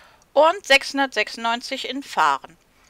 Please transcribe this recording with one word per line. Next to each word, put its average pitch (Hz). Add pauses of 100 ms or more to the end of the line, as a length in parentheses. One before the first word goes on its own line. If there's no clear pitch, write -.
(340)
und 330
sechshundertsechsundneunzig 254
in 269
Fahren. 151 (320)